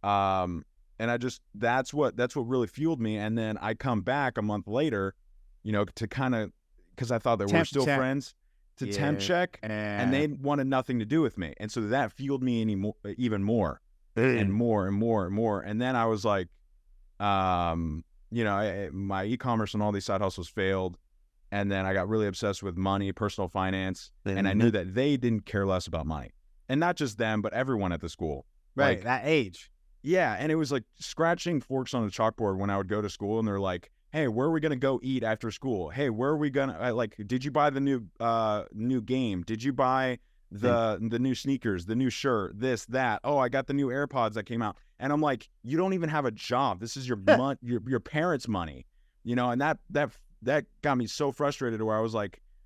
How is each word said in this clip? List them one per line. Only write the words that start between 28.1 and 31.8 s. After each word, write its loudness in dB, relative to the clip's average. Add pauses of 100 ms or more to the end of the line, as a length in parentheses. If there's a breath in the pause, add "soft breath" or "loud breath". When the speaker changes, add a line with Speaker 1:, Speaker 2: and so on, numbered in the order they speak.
Speaker 2:
Right, 4
Speaker 1:
Like, -12
Speaker 2:
that -2
age. 0 (320)
Speaker 1:
Yeah, 2
and 0
it 2
was 0
like 0 (160)
scratching 0
forks -4